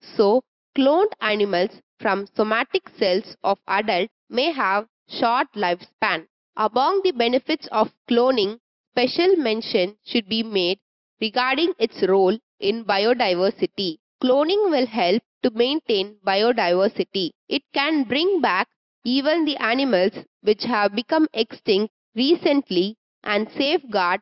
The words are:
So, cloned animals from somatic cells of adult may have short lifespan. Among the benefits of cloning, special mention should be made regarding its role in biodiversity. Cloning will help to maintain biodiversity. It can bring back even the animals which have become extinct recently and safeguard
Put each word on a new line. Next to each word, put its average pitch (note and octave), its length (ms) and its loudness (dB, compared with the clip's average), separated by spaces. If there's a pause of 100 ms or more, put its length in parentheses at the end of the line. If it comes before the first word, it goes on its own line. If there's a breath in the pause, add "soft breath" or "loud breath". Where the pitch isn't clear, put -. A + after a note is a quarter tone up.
(180)
So, A3 260 4 (340)
cloned D#4 440 2
animals G3+ 500 0 (300)
from G3+ 340 -2
somatic A3+ 540 -2 (100)
cells G3 460 0
of G3 140 0 (100)
adult G3+ 400 -2 (200)
may C4 240 -2
have G#3+ 340 -2 (220)
short B3+ 460 -2
lifespan. F3+ 720 -4 (300)
Among B3+ 460 0
the F#4+ 80 2
benefits B3+ 640 -2
of A3 160 0 (200)
cloning, A#3 500 2 (340)
special E4 420 2
mention A3 720 0
should G#3+ 240 -4
be A3 160 -2
made G3 340 -2 (420)
regarding B3+ 600 0
its - 280 -4
role F#3+ 300 2 (220)
in A3+ 240 -4
biodiversity. G3 1120 0 (260)
Cloning D#4 480 2
will C4 160 0
help G#3+ 340 0 (220)
to B3+ 80 2
maintain A3 760 -2
biodiversity. G3 1040 0 (180)
It C#4 140 -4 (120)
can C#4+ 300 0
bring D#4 360 0
back G3+ 280 0 (360)
even C#4 400 0
the C#4+ 120 -2
animals A3+ 560 0 (300)
which G#3+ 200 0
have G#3 320 -2
become D#4 400 0
extinct G#3+ 580 -2 (220)
recently B3+ 840 0 (280)
and G#3 260 -2
safeguard G#3+ 720 -2